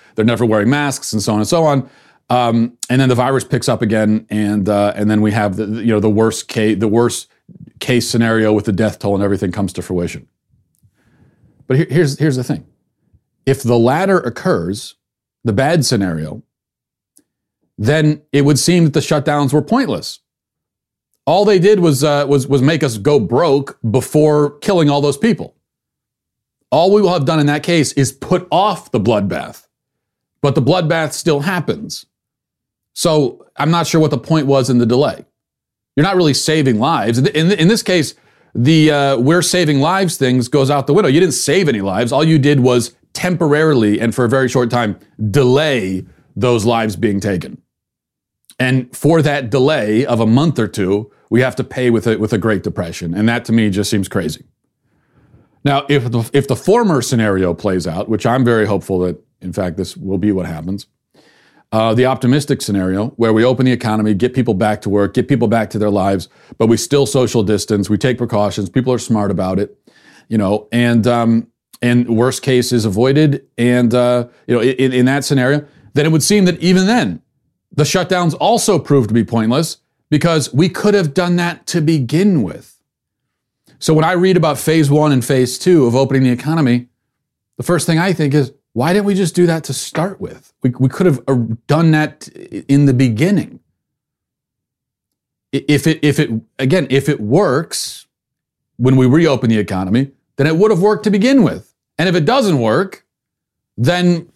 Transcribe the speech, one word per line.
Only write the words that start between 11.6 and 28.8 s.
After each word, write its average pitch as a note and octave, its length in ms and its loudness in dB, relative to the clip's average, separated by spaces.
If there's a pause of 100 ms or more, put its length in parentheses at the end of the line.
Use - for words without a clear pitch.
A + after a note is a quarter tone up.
But C3 100 0
here, D#3+ 120 0
here's, C#3+ 280 0
here's D3 180 0
the B2+ 80 -4
thing. - 220 -6 (800)
If - 160 -2
the A#2 160 2
latter E3+ 400 2
occurs, A2 800 -4 (480)
the A#2 100 -2
bad C#3 320 0
scenario, E2 580 -4 (1300)
then D3+ 460 0 (100)
it C#3+ 100 2
would D3 140 2
seem F3 280 2
that C#3 80 0
the D3 60 0
shutdowns C#3+ 540 -2
were D3+ 80 2
pointless. F#3+ 580 -4 (1080)
All F#3+ 200 2
they G#3 140 4
did G3+ 200 4
was, D3 240 2
uh, C#3+ 240 2
was, C#3 200 0
was C3 140 2
make D3+ 220 2
us A2+ 140 -4
go C#3 220 2
broke C#3 580 0 (120)
before D3 680 0
killing E3+ 300 2
all C#3+ 100 0
those C#3+ 180 0
people. - 380 -2 (1160)
All E3+ 200 4
we G#3+ 100 4
will F3+ 120 2
have D#3 100 0
done D#3+ 160 0
in D3 60 2
that D3 180 0
case F#3 300 0
is C3+ 180 0
put F3+ 400 -4
off F#3 400 -2